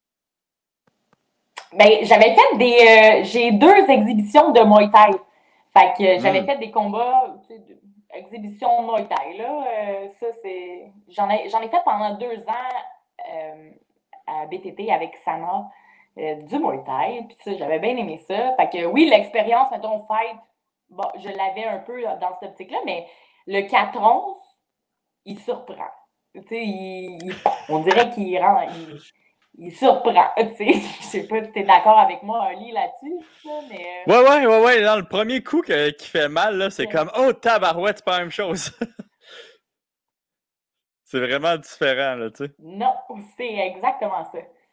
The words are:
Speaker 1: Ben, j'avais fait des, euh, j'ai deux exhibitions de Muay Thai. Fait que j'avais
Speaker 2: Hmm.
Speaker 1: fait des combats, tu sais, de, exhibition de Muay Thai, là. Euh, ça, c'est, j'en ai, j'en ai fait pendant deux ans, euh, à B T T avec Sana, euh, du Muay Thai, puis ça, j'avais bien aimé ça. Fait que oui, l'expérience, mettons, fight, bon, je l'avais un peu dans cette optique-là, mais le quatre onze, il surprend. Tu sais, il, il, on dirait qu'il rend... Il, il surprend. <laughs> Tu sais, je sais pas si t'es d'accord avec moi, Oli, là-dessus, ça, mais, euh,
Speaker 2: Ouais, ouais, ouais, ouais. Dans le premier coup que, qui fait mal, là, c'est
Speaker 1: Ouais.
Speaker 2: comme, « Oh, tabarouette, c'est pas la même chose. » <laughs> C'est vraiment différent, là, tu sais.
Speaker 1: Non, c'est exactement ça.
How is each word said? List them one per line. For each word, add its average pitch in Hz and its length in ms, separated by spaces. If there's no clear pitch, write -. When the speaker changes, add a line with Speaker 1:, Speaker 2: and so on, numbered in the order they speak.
Speaker 1:
Ben, 214 300
j'avais 214 320
fait 440 220
des, 226 640
euh, - 20
j'ai 233 280
deux 349 380
exhibitions 233 600
de 233 100
Muay 208 300
Thai. 214 200
Fait - 240
que 185 240
j'avais 190 200
Speaker 2:
Hmm. - 60
Speaker 1:
fait 277 100
des 220 140
combats, 233 640
tu 226 60
sais, 226 60
de, - 200
exhibition 220 680
de 226 100
Muay 208 160
Thai, 175 300
là. 269 300
Euh, 202 400
ça, 233 80
c'est, 180 500
j'en 202 200
ai, 214 200
j'en 220 120
ai 226 80
fait 349 160
pendant 208 300
deux 233 220
ans, 247 340
euh, 156 360
à 156 180
B 180 160
T 180 140
T 214 160
avec 165 240
Sana, 180 440
euh, 151 180
du 151 240
Muay - 240
Thai, 185 440
puis - 160
ça, 196 120
j'avais 160 240
bien 233 180
aimé 170 200
ça. 247 280
Fait - 140
que 170 160
oui, 277 240
l'expérience, 226 640
mettons, 214 340
fight, 220 320
bon, 180 180
je 196 120
l'avais 190 360
un 202 140
peu 247 240
dans 180 360
cette 190 120
optique-là, 277 340
mais 175 220
le 196 140
quatre 208 380
onze, 247 380
il 196 140
surprend. - 520
Tu 196 140
sais, 226 160
il, 185 600
il, 185 100
on 156 100
dirait 220 300
qu'il 185 300
rend... 196 220
Il, 156 380
il 175 120
surprend. - 600
<laughs> - 60
Tu 214 180
sais, - 180
je - 300
sais - 240
pas 220 160
si - 80
t'es 202 120
d'accord 214 360
avec 185 240
moi, 208 280
Oli, 220 200
là-dessus, 285 480
ça, 311 60
mais, 180 380
euh, 180 40
Speaker 2:
Ouais, 247 180
ouais, 285 180
ouais, 220 180
ouais. 240 160
Dans 214 140
le 190 120
premier 220 360
coup 320 180
que, 147 300
qui - 160
fait 151 220
mal, 190 280
là, 190 120
c'est 156 180
Speaker 1:
Ouais. - 40
Speaker 2:
comme, « 160 260
Oh, 254 160
tabarouette, 202 640
c'est - 80
pas 185 80
la 180 60
même 175 120
chose. » 180 460
<laughs> - 0
C'est 131 140
vraiment 139 380
différent, 135 580
là, 113 160
tu 139 140
sais. 143 120
Speaker 1:
Non, 185 380
c'est 233 180
exactement 185 760
ça. 170 80